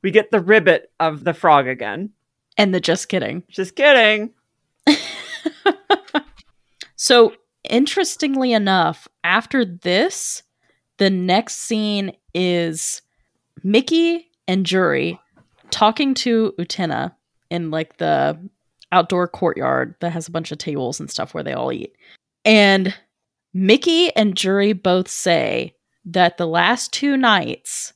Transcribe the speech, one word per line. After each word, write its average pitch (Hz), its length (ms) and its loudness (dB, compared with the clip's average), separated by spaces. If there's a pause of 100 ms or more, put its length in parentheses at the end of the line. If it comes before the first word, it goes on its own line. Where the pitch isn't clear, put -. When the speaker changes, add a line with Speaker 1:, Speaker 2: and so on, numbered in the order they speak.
Speaker 1:
we 190 100 -2
get 208 200 4
the 208 100 2
ribbit 185 580 4
of 156 240 -2
the 170 100 -2
frog 143 340 4
again. 127 420 -6 (480)
Speaker 2:
And 196 160 2
the 180 80 0
"just - 260 -2
kidding." 170 400 -6
Speaker 1:
"Just 185 300 -8
kidding." 226 540 4 (540)
<laughs> 302 80 4 (2000)
Speaker 2:
So, 240 380 4 (360)
interestingly 269 840 -2
enough, 190 540 0 (160)
after 220 420 0
this, 180 800 -4 (560)
the 196 100 2
next 185 480 0
scene 208 560 -4 (200)
is 170 680 -2 (600)
Mickey 330 680 0 (180)
and 185 180 0
Juri 165 540 -2 (500)
talking 254 440 0
to 226 440 0
Utena 170 560 -6 (360)
in, 170 220 -6
like, 160 260 -8
the 151 420 -2 (540)
outdoor 180 340 0
courtyard 131 720 -4
that 170 120 -4
has 165 160 -8
a 170 40 -18
bunch 165 200 -8
of 151 80 -10
tables 135 400 -6
and 143 120 -12
stuff - 220 -8
where - 100 -8
they - 100 -8
all - 200 -6
eat. - 200 -10 (520)
And 196 500 4 (580)
Mickey 285 640 2
and 208 220 0
Juri 202 360 0
both 185 360 0
say 127 680 -2 (300)
that 175 320 2
the 175 100 -4
last 170 460 0
two 285 240 -2
nights - 800 -2